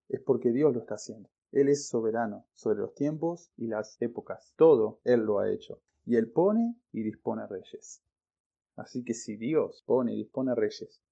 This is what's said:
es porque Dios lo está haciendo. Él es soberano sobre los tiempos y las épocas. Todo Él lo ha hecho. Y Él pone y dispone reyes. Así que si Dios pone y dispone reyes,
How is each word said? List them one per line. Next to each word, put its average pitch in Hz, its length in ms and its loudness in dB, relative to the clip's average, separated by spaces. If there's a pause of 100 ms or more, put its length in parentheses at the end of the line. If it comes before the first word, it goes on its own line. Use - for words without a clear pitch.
es - 120 -6
porque 120 320 2
Dios 135 220 4
lo 120 60 -4
está 107 140 -8
haciendo. 107 360 -14 (200)
Él 139 180 4
es 143 200 2
soberano 113 640 -2
sobre 104 280 -2
los - 140 -6
tiempos 156 600 -4
y 113 120 -8
las 107 320 -6
épocas. - 560 -8
Todo 120 480 6
Él 120 160 4
lo 107 180 0
ha 101 120 0
hecho. - 300 -8 (240)
Y 120 120 0
Él 113 140 0
pone 220 460 0 (160)
y 117 100 -6
dispone 110 440 -6
reyes. - 560 -16 (760)
Así 120 280 -10
que 120 100 -4
si 107 220 -12
Dios 120 500 -4
pone 120 280 0
y 107 100 -6
dispone 131 320 -4
reyes, 110 440 -4 (120)